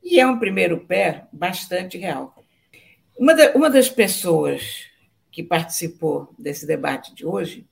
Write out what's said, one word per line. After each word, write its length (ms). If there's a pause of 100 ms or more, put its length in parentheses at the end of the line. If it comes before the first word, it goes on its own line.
E 160
é 60
um 140
primeiro 460
pé 460
bastante 680
real. 380 (800)
Uma 200
da, 180
uma 160
das 200
pessoas 960 (460)
que 120
participou 920
desse 280
debate 480
de 120
hoje 460